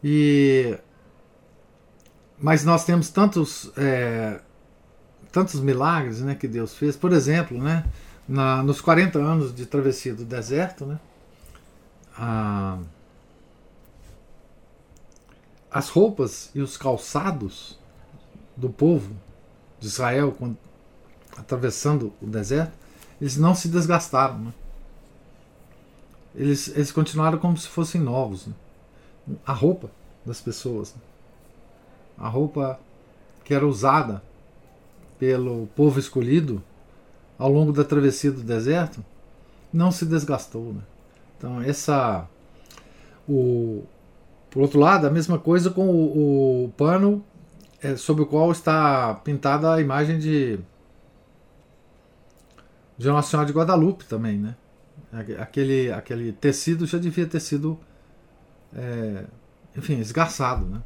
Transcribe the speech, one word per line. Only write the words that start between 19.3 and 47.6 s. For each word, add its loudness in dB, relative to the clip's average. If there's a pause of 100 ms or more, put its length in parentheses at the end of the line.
de -12
Israel, 0
quando, -8 (760)
atravessando -4
o -12
deserto, -4 (480)
eles -4
não 4
se -2
desgastaram, 0
né? -10 (1800)
Eles, -2
eles -2
continuaram 0
como 2
se -12
fossem -4
novos, -4
né? -12 (920)
A -4
roupa 0 (340)
das -12
pessoas, -8
né? -20 (1160)
A -12
roupa -4 (640)
que -2
era 2
usada 2 (1000)
pelo -2
povo 4
escolhido 0 (760)
ao 2
longo 4
da 2
travessia 2
do -8
deserto -2 (680)
não 4
se -4
desgastou, -4
né? -10 (560)
Então, -8
essa, -2 (1000)
o, 0 (640)
por 2
outro 4
lado, 6
a 2
mesma 0
coisa 2
com 0
o, 2
o -8
pano, 2 (580)